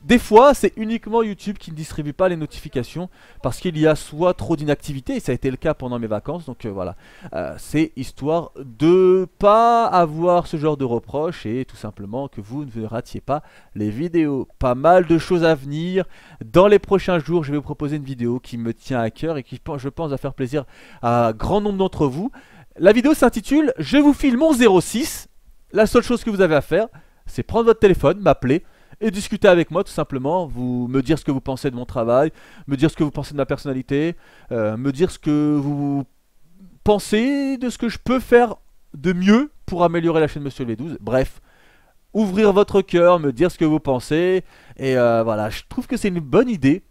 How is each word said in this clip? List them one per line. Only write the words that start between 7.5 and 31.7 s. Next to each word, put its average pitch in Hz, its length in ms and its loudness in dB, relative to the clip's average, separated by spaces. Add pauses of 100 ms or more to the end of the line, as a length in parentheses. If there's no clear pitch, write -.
c'est - 380 -2
histoire 143 600 -6
de 180 680 2 (140)
pas 233 460 4
avoir 170 600 2
ce 165 120 -8
genre 151 180 0
de 135 80 -4
reproches 139 600 -4
et 123 200 -6
tout - 100 -18
simplement 107 540 -12
que - 120 -16
vous 123 240 -10
ne 113 200 -10
ratiez 113 360 -10
pas 143 220 -6 (320)
les 104 160 -4
vidéos. 147 560 -2 (140)
Pas 123 160 0
mal 165 320 4
de 165 100 4
choses 170 240 -2
à 160 140 4
venir. 160 480 -4 (400)
Dans 175 240 6
les 208 100 6
prochains 185 400 0
jours, 160 240 -2
je 139 80 -8
vais 147 60 -2
vous 139 80 -4
proposer 147 320 -6
une 147 80 -8
vidéo 123 340 -4
qui 120 200 -12
me 117 140 -6
tient 123 280 -6
à 113 100 -2
cœur 156 280 -6
et 127 40 -10
qui, - 180 -16 (160)
je 135 120 -8
pense, 156 220 -8
va - 80 -4
faire 135 160 -8
plaisir 131 320 -4 (360)
à 120 260 2
un 113 40 0
grand 123 280 -2
nombre 202 180 -4
d'entre 180 280 0
vous. 156 240 -4 (480)
La 190 140 6
vidéo 247 200 2
s'intitule « 277 680 2
Je 156 180 0
vous 294 160 6
file 269 240 0
mon 311 160 4
zéro 226 280 6
six. » - 460 -6 (460)
La 208 140 4
seule 240 180 2
chose 240 180 -2
que 233 80 -6
vous 196 120 0
avez 160 120 2
à 139 60 4
faire, 185 260 -2 (380)
c'est - 180 -8
prendre 226 220 -2
votre 226 160 4
téléphone, 185 400 4
m'appeler 147 420 0 (400)
et 220 80 0
discuter 202 360 -2
avec 175 240 4
moi 165 140 -2
tout - 80 -14
simplement, 151 540 -4
vous 123 420 -6
me 131 140 0
dire 139 160 0
ce - 60 -12
que - 60 -4
vous 135 120 -2
pensez 135 280 -4